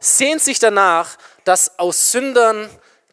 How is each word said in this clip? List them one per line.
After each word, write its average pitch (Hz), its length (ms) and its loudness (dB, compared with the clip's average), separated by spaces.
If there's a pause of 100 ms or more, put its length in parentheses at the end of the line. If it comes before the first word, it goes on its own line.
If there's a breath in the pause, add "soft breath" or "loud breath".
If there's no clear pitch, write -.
sehnt 294 420 0
sich 262 160 -2
danach, 196 580 2 (280 loud breath)
dass - 340 0
aus 175 320 -2
Sündern 233 580 0 (440 soft breath)